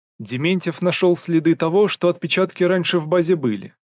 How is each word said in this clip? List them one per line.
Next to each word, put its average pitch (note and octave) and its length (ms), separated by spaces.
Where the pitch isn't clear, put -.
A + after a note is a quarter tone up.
Дементьев D#3 640
нашёл F3 320
следы E3 400
того, F3+ 320
что - 220
отпечатки F3+ 540
раньше F3+ 360
в D3+ 80
базе F3 280
были, A2 380